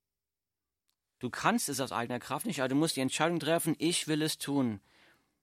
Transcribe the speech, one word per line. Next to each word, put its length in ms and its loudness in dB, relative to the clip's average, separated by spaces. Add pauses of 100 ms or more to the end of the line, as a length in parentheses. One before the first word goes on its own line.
(1200)
Du 100 -4
kannst 400 0
es 100 -4
aus 140 -4
eigener 260 -2
Kraft 260 -6
nicht, 140 -4
aber 80 2
du 80 2
musst 220 2
die 40 0
Entscheidung 380 2
treffen, 400 2
„Ich 300 0
will 120 2
es 160 0
tun“, 440 -2 (600)